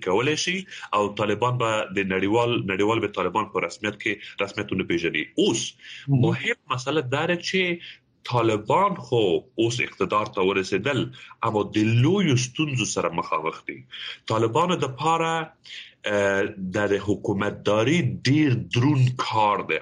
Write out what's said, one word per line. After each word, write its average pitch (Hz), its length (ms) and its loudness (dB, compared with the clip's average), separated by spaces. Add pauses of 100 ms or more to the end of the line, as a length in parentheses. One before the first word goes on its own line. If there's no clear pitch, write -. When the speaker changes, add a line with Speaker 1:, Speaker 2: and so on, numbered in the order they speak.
Speaker 1:
کولی 120 320 2
شي 185 220 -4 (360)
او 104 80 4 (200)
طالبان 110 360 0
به 113 120 0 (260)
د - 20 2
نړیوال، 98 520 2 (220)
نړیوال 104 280 2
به 101 180 -4
طالبان 95 360 0
په 87 120 0
رسمیت 104 360 -8
کې، - 420 -4
رسمیت 98 280 -6
ونه 95 120 0
پیژني. 80 400 -2 (140)
اوس 180 340 0 (360)
Speaker 2:
مهم. 135 120 4
Speaker 1:
مهم 135 360 0 (140)
مسله 139 300 0
دا 139 260 -2
ده 175 100 2
چې 175 640 -4 (260)
طالبان 123 720 2
خو - 260 0 (380)
اوس 120 220 0
اقتدار 104 460 -2
ته 101 140 -6
ورسېدل، 98 580 0 (440)
اما 107 200 0
د 98 160 -2
لویو 131 580 4
ستونزو 139 480 -2
سره 90 240 -2
مخامخ 82 580 -4
دي. 67 120 -10 (480)
طالبانو 117 500 2
دپاره، 160 760 0 (480)
اه، 98 420 2 (320)
د، - 20 0 (160)
د 98 140 2
حکومتداري 104 880 0 (320)
ډیر 147 240 4 (220)
درون 131 260 4 (160)
کار 107 420 2
دی 85 240 -2